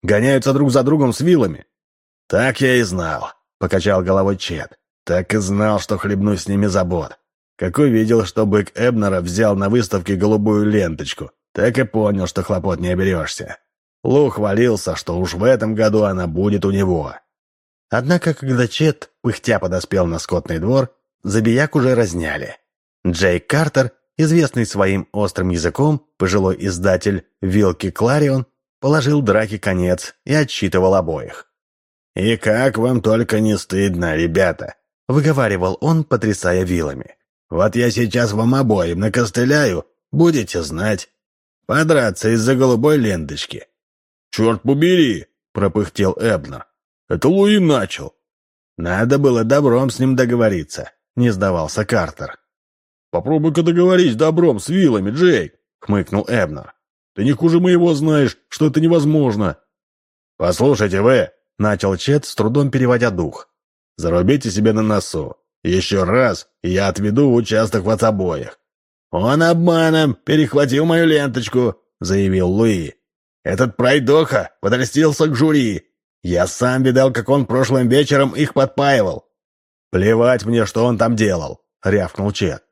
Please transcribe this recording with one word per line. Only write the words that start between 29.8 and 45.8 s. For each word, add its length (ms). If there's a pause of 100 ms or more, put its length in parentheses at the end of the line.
и 100
отчитывал 600
обоих. 520 (680)
"И 220
как 400
вам 240
только 400
не 160
стыдно, 580
ребята", — 600 (340)
выговаривал 720
он, 240
потрясая 580
вилами. 540 (320)
"Вот 260
я 160
сейчас 400
вам 240
обоим 440
накостыляю, 840 (260)
будете 500
знать. 480 (560)
Подраться 640
из-за 260
голубой 420
ленточки". 680 (640)
"Черт 320
побери!" — 640 (260)
пропыхтел 640